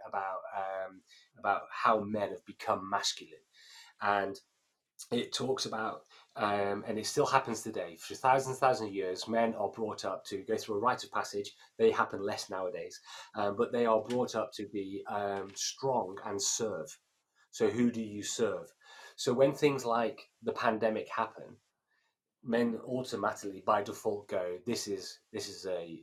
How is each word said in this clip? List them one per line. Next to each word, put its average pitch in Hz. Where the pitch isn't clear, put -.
about, 95
um, 95
about 101
how 110
men 104
have 92
become 98
masculine. 95
And 101
it 120
talks 127
about, -
um, 101
and 107
it 110
still 143
happens 127
today, 92
for -
thousands, 131
thousands 113
of 95
years, 92
men 113
are 101
brought 104
up 95
to 95
go 110
through 107
a 101
rite 117
of -
passage. 101
They 113
happen 107
less 104
nowadays, 92
um, 101
but 117
they 120
are 110
brought 120
up 110
to 104
be, 98
um, 101
strong 107
and 101
serve. 95
So 110
who 117
do 113
you 104
serve? 98
So -
when 139
things 139
like 113
the 113
pandemic 110
happen, -
men 117
automatically, 107
by 104
default, 104
go, 90
"This 113
is, 95
this 98
is 95
a, 90